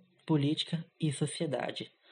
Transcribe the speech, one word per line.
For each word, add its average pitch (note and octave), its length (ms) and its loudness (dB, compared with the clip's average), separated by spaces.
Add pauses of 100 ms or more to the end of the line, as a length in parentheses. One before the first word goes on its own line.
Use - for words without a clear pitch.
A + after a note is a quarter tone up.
(260)
Política D#3 580 2 (160)
e D3+ 120 2
Sociedade C#3+ 800 -4 (200)